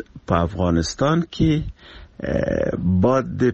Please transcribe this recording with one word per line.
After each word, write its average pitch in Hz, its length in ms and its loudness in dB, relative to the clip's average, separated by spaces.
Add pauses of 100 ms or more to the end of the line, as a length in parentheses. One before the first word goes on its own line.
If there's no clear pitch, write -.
(280)
په 90 80 0
افغانستان 90 840 0
کې، 156 400 0
اه، - 1160 -4
بعد 110 460 2
د 98 200 -4 (100)